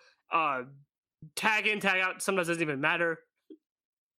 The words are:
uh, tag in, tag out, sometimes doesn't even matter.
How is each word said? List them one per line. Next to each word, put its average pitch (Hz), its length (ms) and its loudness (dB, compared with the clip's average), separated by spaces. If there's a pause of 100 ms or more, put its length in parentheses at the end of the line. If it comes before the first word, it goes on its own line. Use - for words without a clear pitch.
(320)
uh, 147 300 2 (720)
tag 214 300 2
in, 214 140 0
tag 190 200 2
out, 185 220 -2
sometimes 190 260 0
doesn't 170 140 0
even 147 180 -2
matter. 165 380 0 (1000)